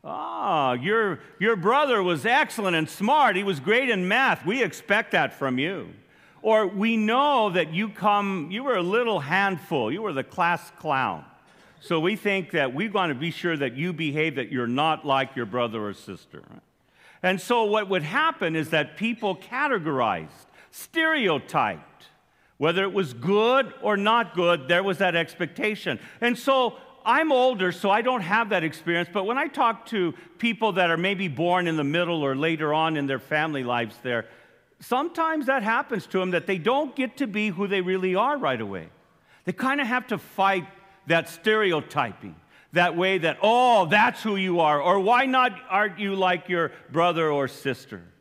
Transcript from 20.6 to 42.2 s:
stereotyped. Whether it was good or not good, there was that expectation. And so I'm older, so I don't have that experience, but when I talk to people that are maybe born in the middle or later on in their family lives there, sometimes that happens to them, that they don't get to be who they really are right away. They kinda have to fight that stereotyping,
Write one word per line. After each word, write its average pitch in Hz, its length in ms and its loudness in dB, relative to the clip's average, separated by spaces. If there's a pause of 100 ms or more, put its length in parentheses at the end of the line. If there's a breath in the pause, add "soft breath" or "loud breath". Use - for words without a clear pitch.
stereotyped. 160 1400 -2 (480 soft breath)
Whether 170 260 0
it 196 100 -2
was 180 220 -2
good 208 680 2
or 214 160 0
not 220 380 0
good, 170 320 2
there 175 160 2
was 190 160 -2
that 185 160 2
expectation. 170 840 -4 (200 loud breath)
And 240 160 0
so 262 400 2 (300 loud breath)
I'm 294 240 2
older, 247 400 4
so 185 180 -4
I 214 140 4
don't 247 200 0
have 214 260 0
that 185 160 0
experience, 170 480 -2
but 196 140 -2
when 240 120 -2
I 302 80 -2
talk 254 400 0
to 180 260 -2 (260 loud breath)
people 220 340 0
that 175 180 2
are 165 60 2
maybe 185 320 -2
born 175 400 0
in 160 80 0
the 151 80 0
middle 165 400 -2
or 135 100 0
later 151 400 -2
on 160 220 0
in 139 100 -2
their 135 140 -2
family 151 420 -2
lives 120 400 -2
there, 120 240 -4 (520 loud breath)
sometimes 320 680 -2
that 262 160 0
happens 226 460 -2
to 190 100 -2
them, 185 140 -2
that 165 160 -2
they 196 100 -2
don't 254 380 -2
get 254 200 -4
to 277 120 -4
be 214 200 -2
who 190 200 -4
they 196 120 0
really 185 360 -2
are 262 200 0
right 135 240 -2
away. 95 280 -8 (560 soft breath)
They 180 80 -4
kinda 269 320 -2
have 247 240 -2
to 202 100 -4
fight 190 480 0 (400 loud breath)
that 165 220 2
stereotyping, 151 1080 -2 (380 soft breath)